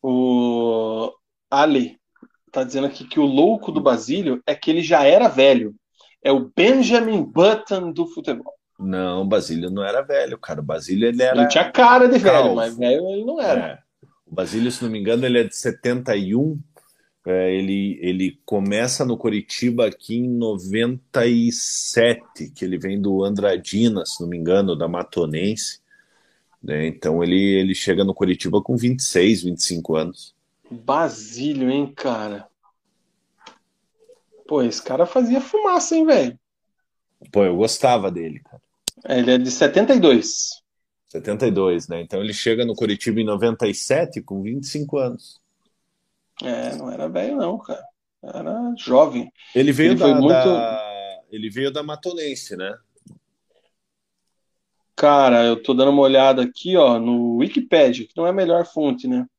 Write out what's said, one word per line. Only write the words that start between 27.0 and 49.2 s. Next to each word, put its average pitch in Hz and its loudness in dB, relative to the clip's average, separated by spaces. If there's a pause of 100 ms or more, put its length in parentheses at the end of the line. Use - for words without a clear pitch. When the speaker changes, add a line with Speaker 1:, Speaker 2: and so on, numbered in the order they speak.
Speaker 2:
ele, 90 2
ele 95 2
chega 95 -2
no 95 -2
Coritiba 92 -2
com 123 -4
vinte 123 -2
e - -6
seis, 95 2
vinte 87 -6
e - -4
cinco 82 -6
anos. 80 -6 (360)
Speaker 1:
Basílio, 127 -4
hein, 139 -4
cara? 107 -8 (2000)
Pô, 147 0
esse 117 -4
cara 160 0
fazia 254 0
fumaça, 359 0
hein, 320 4
velho? 180 2 (960)
Speaker 2:
Pô, 101 2
eu 90 0
gostava 110 0
dele, 82 -10
cara. - -20 (460)
Speaker 1:
É, 127 0
ele 123 2
é 127 4
de 127 -2
setenta 180 2
e 240 4
dois. - 2 (460)
Speaker 2:
Setenta 104 -6
e 110 2
dois, 92 0
né? 85 -10
Então 95 -8
ele 107 -8
chega 113 -2
no 113 -4
Coritiba 107 -2
em 110 0
noventa 110 -2
e 98 -2
sete - -4
com 98 -10
vinte 127 -8
e - -14
cinco 147 -6
anos. 123 -8 (1000)
Speaker 1:
É, 123 -8
não 143 -14
era - -10
velho, 190 -6
não, 202 -4
cara. - -14 (400)
Era 120 -8
jovem. 127 2 (220)